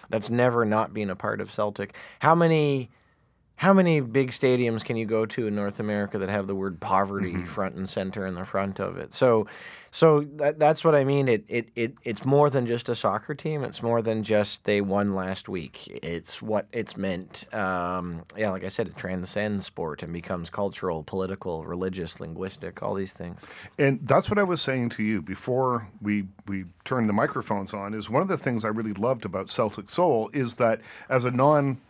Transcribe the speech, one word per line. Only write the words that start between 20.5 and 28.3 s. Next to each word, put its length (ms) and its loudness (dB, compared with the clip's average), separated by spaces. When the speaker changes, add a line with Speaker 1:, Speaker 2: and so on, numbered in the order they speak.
Speaker 1:
cultural, 520 -4
political, 640 -6
religious, 560 -6
linguistic, 640 -10
all 120 -2
these 200 -6
things. 300 -14
Speaker 2:
And 280 4
that's 220 4
what 100 2
I 60 4
was 160 0
saying 300 0
to 120 -6
you 200 0
before 640 -2
we, 240 0
we 200 -6
turned 240 0
the 60 2
microphones 580 -2
on, 220 -8
is 160 -10
one 120 2
of 60 -2
the 100 0